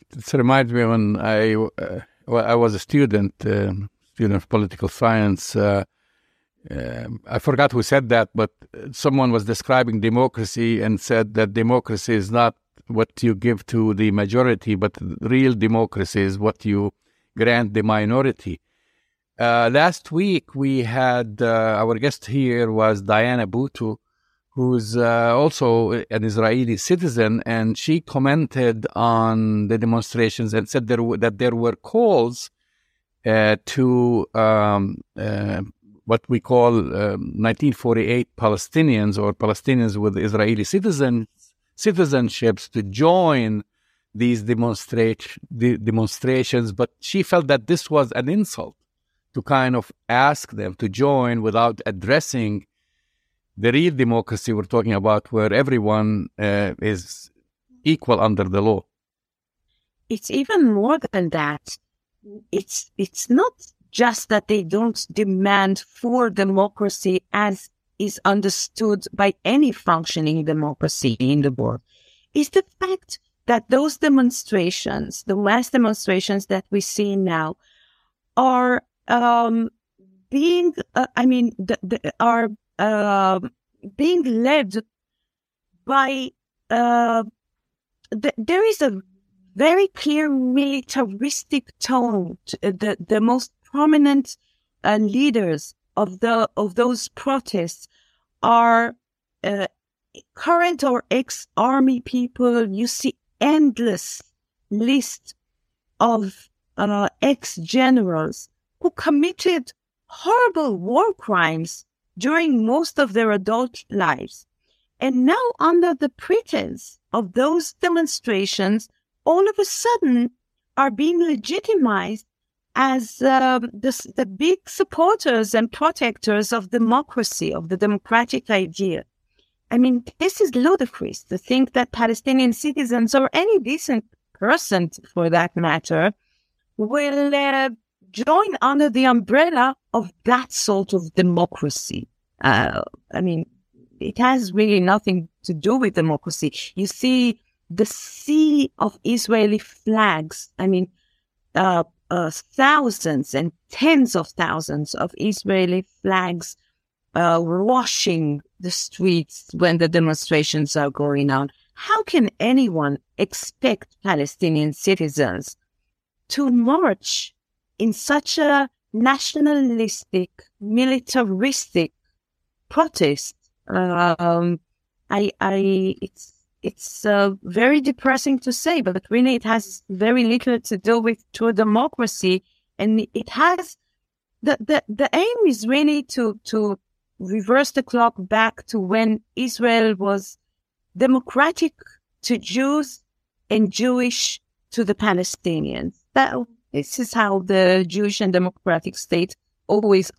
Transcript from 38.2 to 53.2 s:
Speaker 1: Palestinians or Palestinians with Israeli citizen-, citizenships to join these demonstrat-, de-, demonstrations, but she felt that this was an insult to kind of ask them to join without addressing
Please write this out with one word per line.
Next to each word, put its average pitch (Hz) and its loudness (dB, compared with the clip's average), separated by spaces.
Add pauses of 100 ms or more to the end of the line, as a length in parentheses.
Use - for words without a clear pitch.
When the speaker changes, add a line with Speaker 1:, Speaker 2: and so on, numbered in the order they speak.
Speaker 1:
Palestinians 107 0
or 104 0
Palestinians 110 0
with 104 0
Israeli 107 0
citizen-, 139 0 (480)
citizenships 135 0
to 113 -2
join 127 2 (520)
these 117 0
demonstrat-, 113 -2 (200)
de-, 117 2
demonstrations, 117 -2
but - -4 (100)
she - -2
felt 170 2
that 131 0
this 170 0
was 143 0
an 127 -2
insult 185 -4 (560)
to 123 -6
kind 131 0
of 117 -4 (160)
ask 135 2
them 98 -8
to 113 -4
join 123 0
without 113 0
addressing 110 -2 (920)